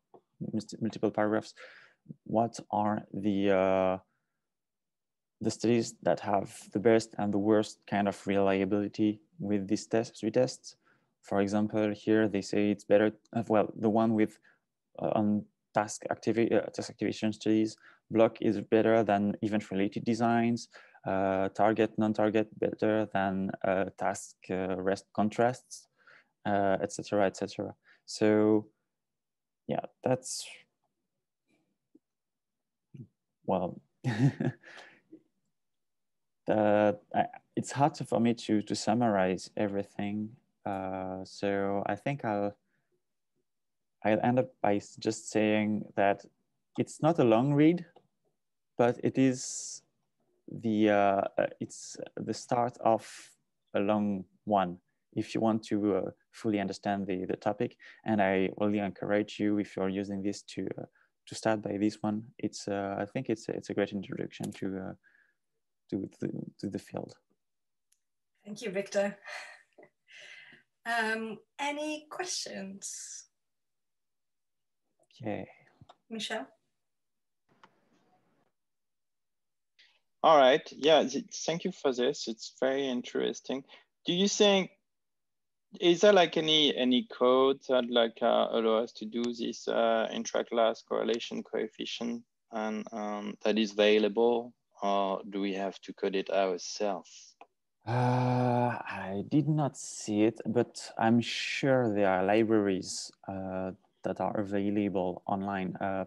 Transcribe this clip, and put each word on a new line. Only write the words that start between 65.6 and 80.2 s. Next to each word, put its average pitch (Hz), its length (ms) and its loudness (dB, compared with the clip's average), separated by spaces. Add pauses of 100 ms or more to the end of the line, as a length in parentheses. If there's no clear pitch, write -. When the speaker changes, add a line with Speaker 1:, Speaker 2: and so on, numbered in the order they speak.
Speaker 1:
to, 98 180 -6 (120)
to, - 80 -4 (320)
to - 100 -8
the - 80 -8
field. - 360 -12 (1300)
Speaker 2:
Thank 208 180 -14
you, 214 80 -8
Victor. 196 520 -2
<laughs> - 40 -20 (1600)
Um, 220 540 -2 (220)
any 302 500 -6
questions? - 1160 -10 (1900)
Speaker 1:
Okay. 101 320 -8 (640)
Speaker 2:
Michel? 226 340 -8 (3750)